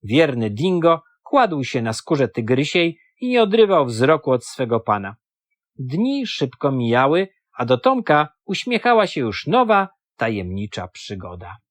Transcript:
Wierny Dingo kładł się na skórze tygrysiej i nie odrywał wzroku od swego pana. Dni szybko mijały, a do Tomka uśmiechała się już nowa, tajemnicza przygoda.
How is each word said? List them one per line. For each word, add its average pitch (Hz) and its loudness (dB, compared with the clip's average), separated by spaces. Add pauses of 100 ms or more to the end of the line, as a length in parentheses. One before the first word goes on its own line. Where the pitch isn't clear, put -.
Wierny 120 0
Dingo 165 0 (200)
kładł 185 0
się 120 -4
na 113 -2
skórze 139 -2
tygrysiej 147 -2 (220)
i 247 -6
nie 247 2
odrywał 196 4
wzroku 131 2
od 127 0
swego 117 -4
pana. 104 -4 (600)
Dni 220 -4
szybko 139 -4
mijały, 131 0 (240)
a - -6
do 123 2
Tomka 185 2 (160)
uśmiechała 220 0
się - -6
już 110 -4
nowa, 208 2 (280)
tajemnicza 98 -6
przygoda. 90 -14 (140)